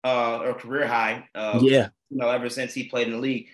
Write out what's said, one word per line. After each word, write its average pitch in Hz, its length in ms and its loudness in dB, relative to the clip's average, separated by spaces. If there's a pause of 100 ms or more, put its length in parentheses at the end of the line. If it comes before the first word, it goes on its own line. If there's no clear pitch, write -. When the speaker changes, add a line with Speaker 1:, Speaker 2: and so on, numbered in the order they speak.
Speaker 1:
uh, 120 360 0
or 123 140 -2
career 135 320 -4
high, 113 480 -2
uh, 107 280 -2
Speaker 2:
Yeah. 131 280 6 (200)
Speaker 1:
you 135 80 -6
know, 120 120 0
ever 123 200 0
since 123 240 -6
he 131 160 -8
played 120 180 0
in 117 60 -4
the 113 60 -6
league. 127 340 -4